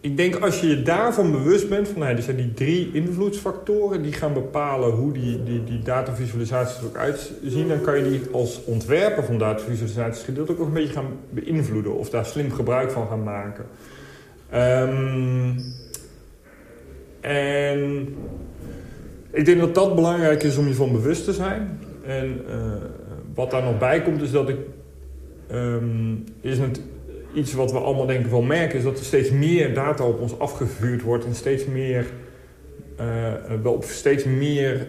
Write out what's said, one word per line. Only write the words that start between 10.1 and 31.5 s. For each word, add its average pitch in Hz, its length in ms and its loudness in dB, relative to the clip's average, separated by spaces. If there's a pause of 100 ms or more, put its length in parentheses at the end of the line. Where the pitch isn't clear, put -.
gedeeltelijk 156 380 -2
ook 151 60 0
een 147 60 0
beetje 156 180 0
gaan 135 160 -4 (220)
beïnvloeden 110 680 -2
of - 120 -6
daar 113 160 0
slim 143 260 -2
gebruik 123 380 0
van 117 180 -2
gaan 110 140 -2
maken. 104 420 -6 (840)
Ehm, 127 1000 2 (1700)
en 143 880 0 (1200)
ik 151 140 2
denk 170 160 8
dat 170 140 2
dat 190 200 6
belangrijk 165 480 4
is 143 140 2
om 147 120 4
je 131 60 2
van 123 180 2
bewust 135 320 2
te 202 80 0
zijn. 190 460 -4 (280)
En, 131 420 -4
eh, - 60 -8 (800)
wat 127 160 -2
daar 131 120 2
nog 120 160 0
bij 143 240 4
komt 151 200 2
is 139 80 -2
dat 135 180 2
ik, 135 80 0 (960)
ehm, 117 640 -2 (260)
is 131 180 -2
het, 127 220 -2 (540)
iets 147 200 -2
wat 127 180 2
we 120 60 0
allemaal 131 280 0
denk 127 180 2
ik 110 60 -2
wel 117 120 4
merken, 143 360 2
is 123 60 0
dat 131 140 0
er - 60 -8
steeds 135 260 4
meer 147 440 4
data 139 300 0
op 117 160 2
ons 117 180 -4
afgevuurd 120 640 -2
wordt 117 220 0
en 117 100 -2
steeds 135 320 0